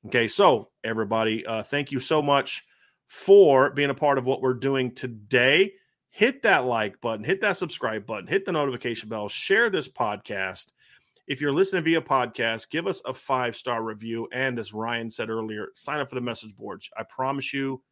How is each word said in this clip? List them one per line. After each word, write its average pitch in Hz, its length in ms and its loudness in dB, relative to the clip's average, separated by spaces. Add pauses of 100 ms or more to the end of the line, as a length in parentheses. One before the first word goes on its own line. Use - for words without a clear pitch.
Okay, 117 220 0
so 143 420 4 (120)
everybody, 110 600 -2
uh, 110 180 -6
thank 143 300 -6
you 131 80 -2
so 151 220 0
much 143 420 0 (420)
for 143 680 8
being 143 180 0
a 135 40 -2
part 139 240 2
of 127 60 -4
what 135 160 0
we're 127 140 2
doing 131 400 0
today. 127 800 2 (340)
Hit 254 340 0
that 170 220 4
like 110 360 -2
button, 110 240 -4
hit 190 160 -2
that 196 160 -2
subscribe 113 500 -6
button, 101 200 -8
hit 190 200 -2
the - 60 -4
notification 123 560 -4
bell, 107 200 -6
share 220 400 0
this 165 200 -2
podcast. 101 800 -6 (580)
If 131 140 -6
you're 143 120 0
listening 185 320 0
via 165 160 2
podcast, 117 680 -2
give 170 160 -4
us 190 180 -4
a 127 80 -6
five-star 120 680 -4
review. 113 500 -6
And 127 260 -4
as 104 140 -10
Ryan 117 380 -6
said 110 180 -6
earlier, 110 460 -6
sign 147 260 -8
up 135 80 -6
for 135 60 -16
the 127 60 -6
message 110 360 -8
boards. 101 400 -14
I 113 60 -10
promise 135 500 -6
you 135 400 -4